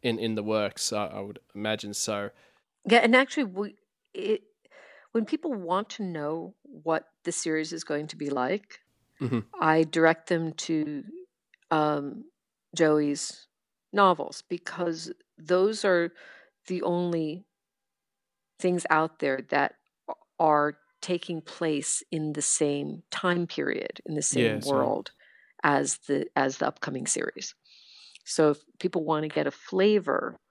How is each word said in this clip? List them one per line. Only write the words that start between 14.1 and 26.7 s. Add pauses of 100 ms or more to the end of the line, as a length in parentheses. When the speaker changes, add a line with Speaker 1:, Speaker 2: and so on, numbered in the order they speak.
Speaker 2:
because (260)
those
are (540)
the
only (1120)
things
out
there (100)
that (640)
are (220)
taking
place
in
the
same
time
period,
in
the
same
Speaker 1:
Yeah,
so
Speaker 2:
world (520)
as (100)
the,
as
the
upcoming